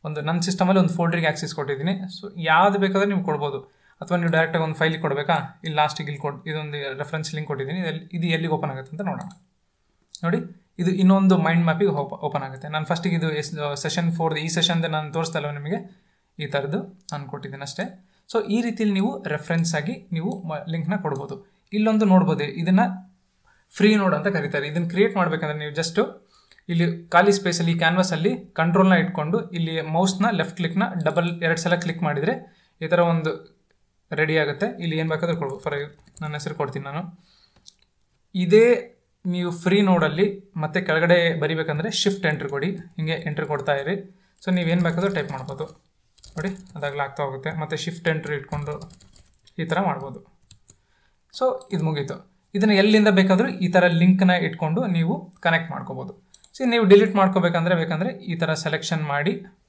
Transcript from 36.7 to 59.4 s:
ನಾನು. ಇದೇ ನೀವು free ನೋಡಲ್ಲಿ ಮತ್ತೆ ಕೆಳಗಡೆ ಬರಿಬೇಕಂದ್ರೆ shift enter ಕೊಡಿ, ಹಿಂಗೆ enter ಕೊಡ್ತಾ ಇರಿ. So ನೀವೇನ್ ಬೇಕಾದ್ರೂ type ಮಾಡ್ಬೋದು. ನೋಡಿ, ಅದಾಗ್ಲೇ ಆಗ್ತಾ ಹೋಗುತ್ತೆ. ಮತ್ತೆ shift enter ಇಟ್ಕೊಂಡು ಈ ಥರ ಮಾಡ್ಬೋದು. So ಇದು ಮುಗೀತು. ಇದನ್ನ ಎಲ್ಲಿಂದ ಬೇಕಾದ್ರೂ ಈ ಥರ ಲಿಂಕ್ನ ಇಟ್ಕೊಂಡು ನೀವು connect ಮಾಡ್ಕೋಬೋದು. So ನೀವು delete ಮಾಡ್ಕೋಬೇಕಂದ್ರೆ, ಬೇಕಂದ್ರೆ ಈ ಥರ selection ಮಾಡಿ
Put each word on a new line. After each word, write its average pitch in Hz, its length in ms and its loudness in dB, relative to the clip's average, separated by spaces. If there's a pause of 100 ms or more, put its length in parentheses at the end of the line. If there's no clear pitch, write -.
ನಾನು. 151 140 -8 (1400)
ಇದೇ 214 220 8 (680)
ನೀವು 180 160 -2 (120)
free 185 160 4 (120)
ನೋಡಲ್ಲಿ 165 360 4 (360)
ಮತ್ತೆ 156 160 -4 (100)
ಕೆಳಗಡೆ 170 300 4 (240)
ಬರಿಬೇಕಂದ್ರೆ 160 480 -2 (120)
shift 196 280 0
enter 139 240 -6
ಕೊಡಿ, 151 160 -2 (280)
ಹಿಂಗೆ 160 180 -4 (140)
enter 151 220 -4
ಕೊಡ್ತಾ 143 300 -2
ಇರಿ. 175 140 -4 (460)
So 185 160 0
ನೀವೇನ್ 170 300 2
ಬೇಕಾದ್ರೂ 196 300 0
type 143 180 -4
ಮಾಡ್ಬೋದು. 135 300 -8 (720)
ನೋಡಿ, 175 140 -4 (260)
ಅದಾಗ್ಲೇ 143 300 -4
ಆಗ್ತಾ 139 200 -8
ಹೋಗುತ್ತೆ. 135 260 -8 (100)
ಮತ್ತೆ 151 220 -6
shift - 280 -8
enter 151 260 -4
ಇಟ್ಕೊಂಡು 147 360 -6 (880)
ಈ 165 80 -4
ಥರ 165 80 0 (100)
ಮಾಡ್ಬೋದು. 139 320 -6 (1160)
So 254 80 0 (280)
ಇದು 160 140 0
ಮುಗೀತು. 143 280 -4 (400)
ಇದನ್ನ 208 260 4
ಎಲ್ಲಿಂದ 214 360 6
ಬೇಕಾದ್ರೂ 190 300 4 (180)
ಈ - 80 0
ಥರ 180 100 6 (180)
ಲಿಂಕ್ನ 185 300 6 (140)
ಇಟ್ಕೊಂಡು 165 340 -2 (160)
ನೀವು 165 180 0 (320)
connect 165 280 0
ಮಾಡ್ಕೋಬೋದು. 131 380 -10 (440)
So 269 60 -6 (100)
ನೀವು 233 200 4
delete 202 260 8
ಮಾಡ್ಕೋಬೇಕಂದ್ರೆ, 180 640 4
ಬೇಕಂದ್ರೆ 160 280 -2 (220)
ಈ - 80 -2
ಥರ 160 100 0 (140)
selection 156 380 -2 (100)
ಮಾಡಿ 147 200 0 (360)